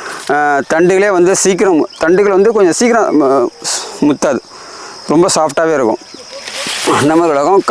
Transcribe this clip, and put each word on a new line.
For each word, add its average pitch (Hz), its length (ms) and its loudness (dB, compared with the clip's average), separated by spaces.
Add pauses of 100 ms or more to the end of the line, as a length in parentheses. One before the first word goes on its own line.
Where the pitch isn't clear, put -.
(280)
அஹ், 147 340 0 (120)
தண்டுகளே 185 380 2
வந்து 180 240 2
சீக்கிரம், 185 520 0 (120)
தண்டுகள் 185 320 2
வந்து 196 200 2
கொஞ்சம் 196 220 2
சீக்கிரம், 226 480 2
அஹ், 135 260 2 (520)
முத்தாது, 147 400 0 (680)
ரொம்ப 170 280 2
சாஃப்டாவே 160 380 0
இருக்கும். 135 260 0 (1000)
அந்த 147 160 2
மாதிரி 160 220 2
ரகம் 170 340 2